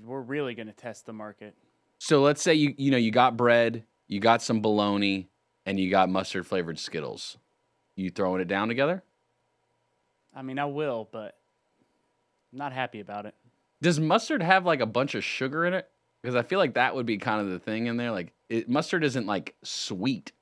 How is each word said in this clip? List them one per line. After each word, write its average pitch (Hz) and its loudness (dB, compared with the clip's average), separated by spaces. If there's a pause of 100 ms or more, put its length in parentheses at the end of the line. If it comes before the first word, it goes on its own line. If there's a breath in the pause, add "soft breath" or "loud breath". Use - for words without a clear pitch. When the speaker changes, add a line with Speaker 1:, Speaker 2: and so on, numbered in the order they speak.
Speaker 1:
We're 127 -12
really 131 -6
gonna 107 -12
test - -16
the 113 -14
market. 107 -16 (440)
Speaker 2:
So 143 4
let's 143 4
say 170 4
you, 147 2
you 139 2
know, 135 6
you 113 4
got 123 4
bread, 117 4 (240)
you 101 -4
got 135 6
some 113 0
bologna, 101 0 (380)
and 98 -2
you 92 0
got 92 6
mustard-flavored 92 -4
Skittles. - -10 (600)
You 95 -4
throwing 92 -2
it 90 -4
down 98 0
together? 143 -2 (1300)
Speaker 1:
I 139 -14
mean, 131 -8
I 143 -2
will, 139 -4
but 110 -14 (1120)
I'm 123 -16
not 139 -8
happy 127 -6
about 101 -12
it. - -16 (480)
Speaker 2:
Does 160 4
mustard 196 2
have, 185 6
like, 160 2
a 113 2
bunch 120 0
of 101 -4
sugar 147 -2
in 180 0
it? - -6 (340)
'Cause 123 -2
I 120 4
feel 190 0
like 143 2
that 123 2
would 127 -4
be 110 0
kind 107 0
of 101 -2
the 90 -4
thing 110 -4
in 117 -2
there. 120 -4
Like, 90 -6 (200)
it, 113 -2
mustard 156 0
isn't, 127 -2
like, 98 -4
sweet. - -6